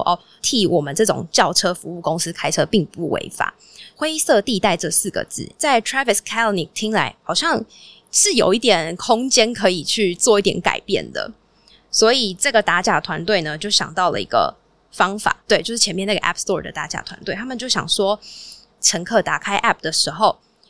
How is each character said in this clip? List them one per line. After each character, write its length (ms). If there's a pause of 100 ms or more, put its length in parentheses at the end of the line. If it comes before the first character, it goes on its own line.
，“哦， 120 (240)
替 240
我 120
们 140
这 100
种 280
轿 200
车 220
服 220
务 40
公 200
司 120
开 200
车 160
并 180
不 240
违 240
法。” 180 (460)
灰 180
色 260
地 180
带 180
这 140
四 180
个 140
字， 340
在 240
Travis 360
Kalanick 580
听 160
来 320
好 100
像 320 (460)
是 220
有 200
一 60
点 360
空 320
间 240
可 200
以 120
去 300
做 240
一 60
点 180
改 200
变 300
的。 200 (580)
所 240
以 220
这 160
个 100
打 180
假 220
团 240
队 160
呢， 160
就 140
想 220
到 180
了 100
一 40
个 300 (360)
方 260
法， 300
对， 140
就 120
是 40
前 160
面 140
那 100
个 40
App 160
Store 240
的 100
打 160
假 140
团 220
队， 120
他 100
们 120
就 120
想 180
说， 320 (600)
乘 240
客 180
打 160
开 220
App 220
的 100
时 180
候， 300 (300)